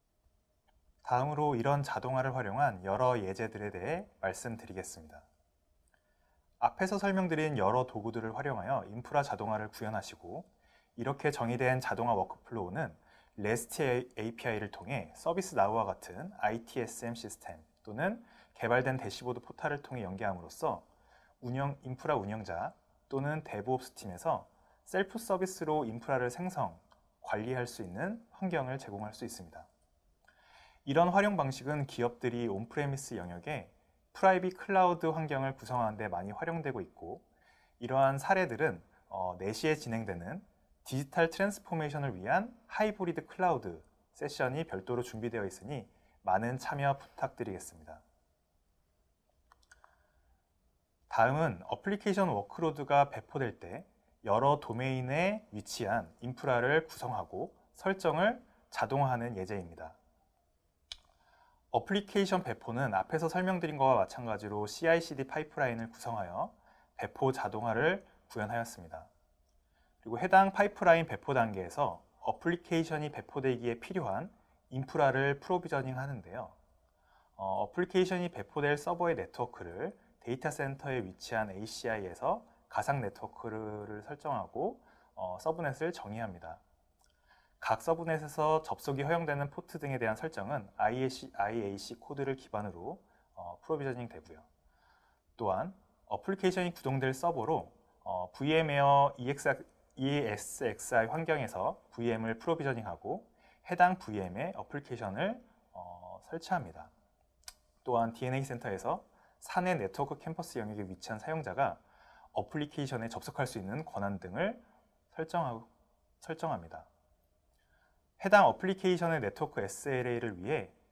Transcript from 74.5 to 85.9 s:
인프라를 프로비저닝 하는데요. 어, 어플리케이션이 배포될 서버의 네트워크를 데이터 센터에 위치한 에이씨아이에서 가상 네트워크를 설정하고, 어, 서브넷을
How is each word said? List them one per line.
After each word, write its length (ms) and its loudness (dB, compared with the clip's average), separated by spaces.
인프라를 720 4
프로비저닝 560 0
하는데요. 540 -8
어, 260 -2
어플리케이션이 680 2
배포될 460 0
서버의 400 0
네트워크를 800 -6
데이터 300 -4
센터에 540 -4
위치한 460 -4
에이씨아이에서 920 -2
가상 320 0
네트워크를 1080 -8
설정하고, 760 -4
어, 260 -6
서브넷을 520 -2